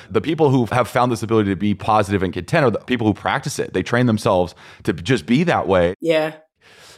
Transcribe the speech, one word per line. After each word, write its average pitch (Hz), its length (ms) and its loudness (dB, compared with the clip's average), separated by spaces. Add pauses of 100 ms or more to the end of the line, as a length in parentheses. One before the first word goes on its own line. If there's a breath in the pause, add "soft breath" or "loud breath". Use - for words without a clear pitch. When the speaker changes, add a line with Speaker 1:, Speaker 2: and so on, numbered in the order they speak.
Speaker 1:
the 92 120 0
people 156 280 0
who 127 220 2
have 120 160 0
found 123 240 0
this 113 100 -4
ability 110 280 0
to 95 80 -2
be 104 160 -2
positive 101 500 0
and - 80 -2
content 90 220 -6
are 151 160 2
the 98 80 -2
people 117 300 -2
who 101 80 2
practice 117 420 -4
it. - 160 -6
They 92 80 -2
train 120 240 0
themselves 101 480 0 (300 loud breath)
to 107 100 -2
just 87 320 -2
be 233 200 2
that 117 220 0
way. 90 320 2
Speaker 2:
Yeah. 156 340 0 (640 loud breath)